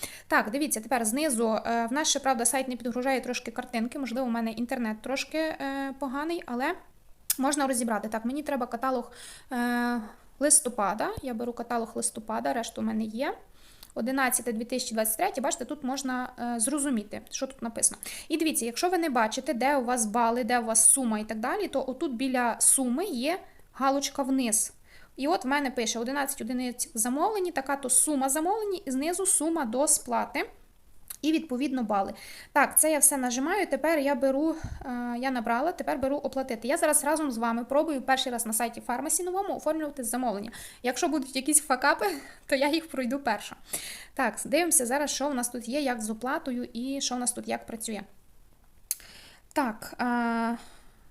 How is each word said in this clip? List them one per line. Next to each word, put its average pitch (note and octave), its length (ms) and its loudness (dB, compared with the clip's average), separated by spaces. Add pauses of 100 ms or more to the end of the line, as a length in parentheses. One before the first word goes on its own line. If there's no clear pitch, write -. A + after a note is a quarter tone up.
(280)
Так, A#3 240 4
дивіться, C#4+ 300 0
тепер A#3 240 0
знизу, A#3 420 2
е, A3+ 440 0
в - 20 0
нас D4+ 140 2
ще, - 120 2
правда, B3+ 260 2
сайт C4 220 2
не B3+ 80 -4
підгружає B3 460 0
трошки A#3+ 300 -4
картинки, A#3+ 480 -4
можливо, B3+ 280 -2
у - 20 0
мене A3+ 220 0
інтернет A#3 500 -4
трошки, C4+ 360 -4
е, C#4 640 -2
поганий, D4 460 -2
але C4+ 300 -2 (600)
можна C#4+ 300 2
розібрати. A3+ 420 0
Так, A3 160 -4
мені C#4 180 -2
треба C4+ 220 -2
каталог, B3 460 -2 (400)
е, A#3+ 500 0 (380)
листопада. B3 720 4 (120)
Я B3+ 120 -6
беру A#3 200 -4
каталог A#3 420 -4
листопада, A#3 580 -2
решту A3+ 280 -4
в - 20 -2
мене A3 200 0
є. A#3+ 340 -4 (580)
Одинадцяте B3 580 0
дві A3+ 120 -4
тисячі B3 280 -4
двадцять A3 240 0
третє, F#4 240 0
бачите, C4+ 240 -2
тут - 180 -6
можна, B3+ 460 -4 (100)
е, A#3+ 200 -2
зрозуміти, B3+ 720 0
що - 180 -6
тут - 140 -16
написано. - 400 -2 (260)
І D#4+ 100 0
дивіться, D#4 280 2
якщо A#3+ 240 0
ви F4+ 80 2
не E4 120 0
бачите, A#3+ 440 2
де C4 240 4
у B3+ 60 2
вас A#3+ 220 2
бали, A#3 380 2
де A#3+ 160 2
у A3+ 60 -2
вас A3+ 260 6
сума A#3 280 2
і G#3+ 40 -4
так A3 160 -6
далі, D#4 280 -2
то C4+ 200 -2
отут C4+ 260 -2
біля B3 460 0
суми C4 460 4
є D#4 340 -2 (340)
галочка C#4 500 0
вниз. B3+ 500 2 (420)
І C4+ 120 -2
от E4+ 180 2
в - 20 -2
мене C#4 240 0
пише: A#3 280 -2
«Одинадцять C4+ 420 -2
одиниць B3 520 -4
замовлені, E4 580 0
така C#4+ 240 -2
то C#4 140 -6
сума C#4 400 4
замовлені, F#4+ 560 0
і C#4 60 -4
знизу E4 340 0
сума E4 400 2
до B3+ 220 2
сплати». B3+ 600 0 (720)
І, D4+ 100 2
відповідно, C4 520 0
бали. G3+ 300 0 (400)
Так, C4 260 6
це D#4 120 6
я D4 80 4
все C#4+ 180 6
нажимаю, C4 500 0
тепер D4+ 320 2
я C#4 160 2
беру, C4+ 400 2 (300)
е, A#3+ 340 -4
я C4 120 0
набрала, B3 400 0
тепер D4+ 260 -2
беру C4+ 180 0
оплатити. C4 520 -4
Я D4+ 100 2
зараз D4+ 260 4
разом D4+ 280 2
з A3 60 -6
вами A#3 280 0
пробую C#4+ 360 2
перший B3+ 300 2
раз A#3 140 -4
на A3 80 -2
сайті A3+ 280 -2
Фармасі C4+ 420 -2
новому F4+ 320 -2
оформлювати D4+ 480 -2
замовлення. A3+ 480 -4 (320)
Якщо B3 240 0
будуть C#4 280 -2
якісь C#4+ 260 4
факапи, C#4 440 4 (220)
<laughs> - 180 -20
то D4 100 2
я C#4 140 4
їх D#4+ 200 0
пройду C4 300 -2
перша. A3 360 -2 (580)
Так, A#3 320 0
дивимося D#4 400 4
зараз, C4+ 260 0
що C#4 180 0
в C#4+ 60 -2
нас A#3+ 140 -2
тут A3+ 180 -8
є, C#4 140 0
як B3 200 0
з G#3+ 80 -4
оплатою B3 640 -4
і C4+ 280 -4
що B3+ 140 -2
в B3 40 -2
нас B3 120 0
тут A3 160 -8
як A3+ 180 -4
працює. A3 360 -6 (1500)
Так, A#3+ 460 -2
е, - 40 0 (1080)